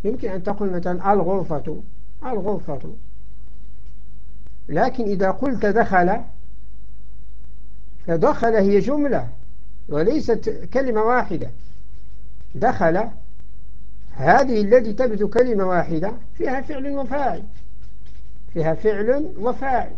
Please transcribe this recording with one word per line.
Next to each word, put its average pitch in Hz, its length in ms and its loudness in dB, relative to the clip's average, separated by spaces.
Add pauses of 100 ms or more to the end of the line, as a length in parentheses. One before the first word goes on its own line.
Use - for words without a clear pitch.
يمكن 240 240 0
أن 185 140 -2
تقول 202 280 0
مثلا 180 420 0
الغرفة، 170 680 0 (420)
الغرفة، 190 680 -2 (1700)
لكن 233 360 2
إذا 196 260 2
قلت 214 360 0
دخل، 202 540 4 (1900)
فدخل 226 480 2
هي 202 260 4
جملة 247 480 2 (600)
وليست 220 840 0
كلمة 240 280 2
واحدة. 226 480 0 (1040)
دخل 180 540 2 (1000)
هذه 220 500 4
التي 214 320 4
تبدو 208 360 0
كلمة 233 360 2
واحدة 175 480 0 (220)
فيها 269 260 -2
فعل 269 300 -4
وفاعل، 262 520 -2 (1120)
فيها 160 200 0
فعل 220 640 0
وفاعل. 240 600 0